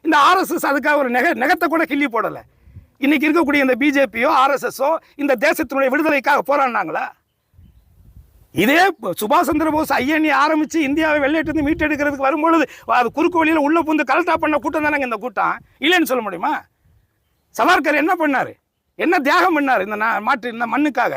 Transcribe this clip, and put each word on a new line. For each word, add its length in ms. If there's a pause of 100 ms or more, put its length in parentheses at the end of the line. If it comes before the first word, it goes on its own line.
இந்த 140
ஆர் 200
எஸ் 140
எஸ் 140
அதுக்காக 300
ஒரு 140
நெக-, 240
நெகத்தை 340
கூட 160
கிள்ளி 220
போடல. 320 (600)
இன்னைக்கு 280
இருக்கக்கூடிய 340
இந்த 140
பி 160
ஜே 140
பியோ, 300
ஆர் 160
எஸ் 160
எஸோ 240 (240)
இந்த 260
தேசத்தினுடைய 480
விடுதலைக்காக 580
போராடினாங்களா? 580 (1500)
இதே 260 (120)
ப-, 200
சுபாஷ் 360
சந்திர 220
போஸ் 220
ஐ 160
என் 160
ஏ 80
ஆரம்பிச்சு 440
இந்தியாவை 420
வெள்ளையிட்டு 440
மீட்டெடுக்கிறதுக்கு 680
வரும்பொழுது 360 (220)
அது 260
குறுக்கு 260
வழியில 220
உள்ள 220
புந்து 220
கலட்டா 300
பண்ண 240
கூட்டம் 260
தானேங்க 240
இந்த 80
கூட்டம். 380 (260)
இல்லைன்னு 300
சொல்ல 120
முடியுமா? 320 (1000)
சவர்கர் 480
என்ன 120
பண்ணாரு? 380 (460)
என்ன 200
தியாகம் 380
பண்ணாரு 240
இந்த 160
நா-, 240
மாற்று, 320
இந்த 140
மண்ணுக்காக? 500